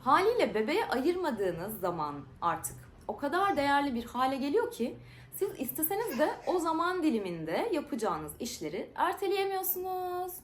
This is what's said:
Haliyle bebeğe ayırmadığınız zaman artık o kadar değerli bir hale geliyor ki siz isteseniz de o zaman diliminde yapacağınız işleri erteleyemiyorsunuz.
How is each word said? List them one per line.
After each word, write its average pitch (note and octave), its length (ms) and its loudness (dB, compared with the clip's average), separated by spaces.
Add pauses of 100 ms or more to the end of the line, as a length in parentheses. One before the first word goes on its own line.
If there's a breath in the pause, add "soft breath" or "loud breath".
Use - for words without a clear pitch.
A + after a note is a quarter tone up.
Haliyle E4+ 500 6
bebeğe B3+ 340 2
ayırmadığınız A3 920 0
zaman E3 340 -2 (260)
artık - 360 0 (320)
o A3 80 -4
kadar F4+ 400 2
değerli C#4+ 380 4
bir A3+ 100 -2
hale C4 320 0
geliyor C#4+ 340 2
ki C4+ 280 -4 (340 loud breath)
siz - 280 -2
isteseniz D#4+ 580 -2
de D#4 120 4 (160)
o F4+ 120 2
zaman E4+ 440 0
diliminde G3 720 0
yapacağınız G3 680 -2
işleri F#3 540 -6
erteleyemiyorsunuz. F#4 1400 -2 (120)